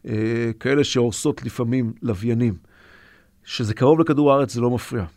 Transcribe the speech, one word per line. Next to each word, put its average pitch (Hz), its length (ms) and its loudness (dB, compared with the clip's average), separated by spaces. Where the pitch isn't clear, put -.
אה, 113 520 -2
כאלה 139 240 2
שהורסות 127 600 -2
לפעמים 120 580 -2
לוויינים. 113 540 0
שזה 107 300 -6
קרוב 151 260 4
לכדור 147 340 4
הארץ 139 200 2
זה 120 80 -4
לא 123 100 2
מפריע. 117 340 -4